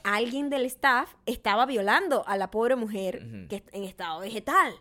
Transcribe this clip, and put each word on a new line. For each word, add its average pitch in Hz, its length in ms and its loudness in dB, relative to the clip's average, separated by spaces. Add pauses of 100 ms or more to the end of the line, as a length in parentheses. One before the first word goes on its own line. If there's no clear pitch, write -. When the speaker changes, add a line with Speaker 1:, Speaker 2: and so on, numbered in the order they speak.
Speaker 1:
alguien 240 480 0
del 269 140 0
staff 254 500 2 (100)
estaba 220 400 2
violando 254 600 2
a 196 100 0
la 190 140 -2
pobre 233 240 2
mujer 208 500 -4
Speaker 2:
Ujú. 113 220 -14
Speaker 1:
que - 100 -8
est-, - 160 -18
en 196 100 -8
estado 170 360 -8
vegetal. 226 600 0